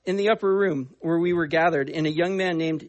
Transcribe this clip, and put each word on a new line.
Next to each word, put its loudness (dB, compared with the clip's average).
in -2
the 2
upper 2
room -2
where 0
we 2
were 0
gathered, 2
and -2
a 0
young 0
man -2
named -4